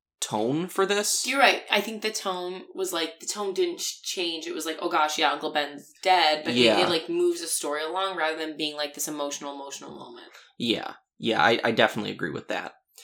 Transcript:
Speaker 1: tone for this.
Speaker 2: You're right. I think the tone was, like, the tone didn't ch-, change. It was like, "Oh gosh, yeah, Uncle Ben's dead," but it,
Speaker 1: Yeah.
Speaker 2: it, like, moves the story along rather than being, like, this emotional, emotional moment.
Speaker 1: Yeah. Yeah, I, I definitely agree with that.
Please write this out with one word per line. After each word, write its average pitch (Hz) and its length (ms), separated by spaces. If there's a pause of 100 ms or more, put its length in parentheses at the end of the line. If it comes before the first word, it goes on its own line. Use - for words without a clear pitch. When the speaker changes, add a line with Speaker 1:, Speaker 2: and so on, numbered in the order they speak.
(200)
Speaker 1:
tone 131 480
for 190 180
this. 208 400
Speaker 2:
You're 269 120
right. 214 320
I 208 120
think 220 200
the 220 80
tone 180 520 (120)
was, 180 200
like, 160 260
the 185 60
tone 196 260
didn't 180 260
ch-, - 240
change. 165 440
It 170 80
was 156 100
like, 160 160
"Oh 175 80
gosh, 156 300
yeah, 151 140
Uncle 151 200
Ben's 143 400 (100)
dead," 170 420
but 123 100
it, 120 60
Speaker 1:
Yeah. 123 180
Speaker 2:
it, 180 100
like, 165 220
moves 175 320
the 165 40
story 151 360
along 185 340
rather 160 220
than 156 180
being, 151 200
like, 147 180
this 147 140
emotional, 143 460
emotional 139 360
moment. - 400 (260)
Speaker 1:
Yeah. - 380 (240)
Yeah, 113 260
I, 117 180
I 117 100
definitely 107 400
agree 80 180
with - 180
that. - 260 (300)